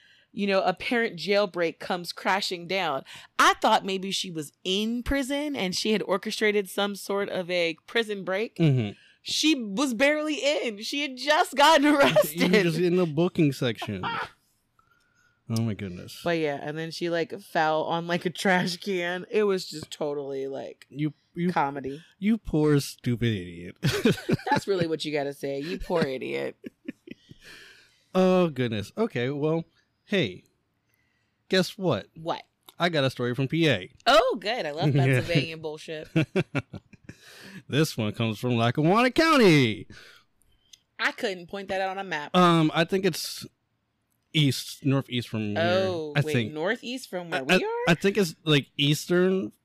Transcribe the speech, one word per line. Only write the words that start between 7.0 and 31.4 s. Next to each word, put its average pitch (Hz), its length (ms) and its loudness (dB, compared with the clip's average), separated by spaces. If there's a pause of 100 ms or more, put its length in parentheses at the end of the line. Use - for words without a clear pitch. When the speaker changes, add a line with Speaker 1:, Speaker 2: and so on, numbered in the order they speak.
Speaker 1:
of 170 200 -4
a 170 260 0 (120)
prison 214 360 -4
break. 190 340 -4
Speaker 2:
Mm-hmm. 127 340 2 (320)
Speaker 1:
She - 320 2
was 233 400 -2
barely 302 400 2
in. 247 480 -2
She 285 180 -4
had 269 160 -6
just 294 380 0
gotten 285 280 8
<laughs> - 20 6
Speaker 2:
You 294 80 6
were 285 60 6
Speaker 1:
arrested. 180 520 4
Speaker 2:
just 175 260 4
in 175 200 2
the 180 100 2
booking 156 440 2
section. 110 520 -4 (1500)
Oh 113 120 0
my 113 120 -2
goodness. 92 500 -12
Speaker 1:
But 170 140 0
yeah, 147 240 -2
and 151 160 -8
then 160 140 -8
she, 170 180 -6
like, 165 300 -2
fell 156 460 0
on, 165 200 -4
like, 175 220 -2
a - 20 -2
trash 180 480 0
can. 180 540 -4
It 214 120 2
was 190 240 0
just 156 220 -12
totally, 139 580 -6
like, 127 420 -12
Speaker 2:
You, 147 240 -4 (200)
you, 175 180 -2
Speaker 1:
comedy. 143 520 -2 (160)
Speaker 2:
you 214 180 2
poor 151 420 2
stupid 120 540 -2
idiot. 87 460 -10
<laughs> - 720 0
Speaker 1:
That's - 160 0
really 185 180 0
what 160 180 -2
you 151 100 -6
gotta 143 200 -2
say. 139 280 -6
You 185 180 -6
poor 175 240 -2
idiot. 135 540 -6 (1600)
Speaker 2:
Oh 185 360 4
goodness. 117 480 -2
Okay, 131 320 0
well, 156 340 0 (420)
hey. 131 380 -2 (1080)